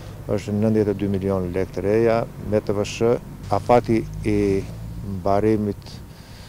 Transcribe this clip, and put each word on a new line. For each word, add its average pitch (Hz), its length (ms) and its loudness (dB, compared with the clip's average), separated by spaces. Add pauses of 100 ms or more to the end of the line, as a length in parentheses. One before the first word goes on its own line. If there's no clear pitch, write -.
(320)
është 104 240 -2
nëntëdhjetë 107 400 4
e 98 60 -8
dy 101 160 0
milion 95 340 0
lekë 92 240 -2
të 90 140 -4
reja 113 320 4 (260)
me 104 160 2
T - 80 -4
V 101 160 0
Sh. 117 240 2 (400)
Afati 117 540 4 (180)
i 104 140 2 (800)
mbarimit 101 720 2 (580)